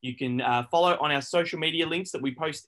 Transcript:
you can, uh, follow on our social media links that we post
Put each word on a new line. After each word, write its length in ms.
you 160
can, 240
uh, 280
follow 320
on 120
our 100
social 380
media 260
links 240
that 120
we 120
post 320